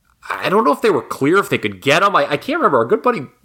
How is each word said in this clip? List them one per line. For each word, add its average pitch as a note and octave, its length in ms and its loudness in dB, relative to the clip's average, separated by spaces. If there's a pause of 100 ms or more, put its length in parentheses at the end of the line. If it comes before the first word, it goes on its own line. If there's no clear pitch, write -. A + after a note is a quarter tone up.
(300)
I G2 180 -6
don't G3 140 2
know C#4 80 2
if C4+ 100 -2
they A3 100 2
were C3+ 120 0
clear D#3+ 360 0
if F#3+ 120 -2
they B2+ 80 0
could G2+ 220 -6
get D3+ 240 2
him. G3+ 100 2
I, C#3+ 160 0
I D3+ 60 0
can't D#4 220 -6
remember. F#3 200 2
Our A2+ 60 4
good G#3 180 0
buddy A3 240 -2 (180)